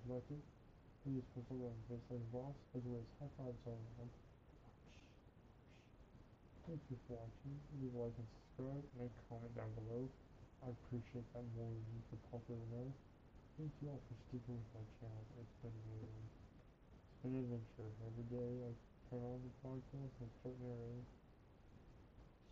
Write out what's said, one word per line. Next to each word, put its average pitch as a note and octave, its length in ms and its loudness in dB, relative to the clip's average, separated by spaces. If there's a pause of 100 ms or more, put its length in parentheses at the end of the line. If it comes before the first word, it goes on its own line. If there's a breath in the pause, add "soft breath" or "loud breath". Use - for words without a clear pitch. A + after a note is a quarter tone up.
you B2 80 4
liked B2 160 2
it, D3 160 0 (600)
please C3 260 6
press B2 160 0
like B2+ 140 2
on A#2+ 100 4
the A2+ 160 -2
face A#2+ 220 2
like B2 100 2
a A2+ 160 2
boss, C3+ 220 2 (180)
as B2+ 80 4
well A#2+ 160 4
as A#2 160 0
high C#3 240 0
fives B2 240 0
all A#2 160 2
around. A#2 320 -2 (2500)
Thank D#3+ 240 2
you A#2 160 2
for B2 140 0
watching. B2 340 -2 (240)
Leave B2+ 160 4
a A#2+ 60 6
like A#2 180 4
and A2 80 0
subscribe, C3+ 560 0 (160)
and A#2+ 80 4 (240)
comment A#2 240 0
down A2 220 2
below. A2+ 260 4 (640)
I B2 80 2
appreciate A#2+ 580 2
that A#2+ 240 0
more A#2 140 4
than A2+ 160 2 (100)
you A#2 160 0
could A2 160 0
possibly A#2 320 0 (160)
know. B2+ 160 4 (640)
Thank D#3 240 4
you D3 80 4
all C3 160 2
for A2+ 140 -2 (100)
sticking A#2+ 320 2
with A2 160 0
my A2 80 2 (160)
channel. A2 240 0 (160)
It's A2+ 240 -6
been A#2 80 2
amazing. A2 560 0
It's - 960 -10
been B2+ 160 8
an B2+ 80 6
adventure. A2+ 400 2 (160)
Every A#2 240 2
day B2 240 6 (160)
I A#2 40 2 (360)
turn B2 160 2
on B2 240 4
the B2 60 -4 (100)
podcast C3 560 0
and A#2 80 2 (160)
start B2+ 160 0
narrating. A#2+ 480 0
It's - 1400 -12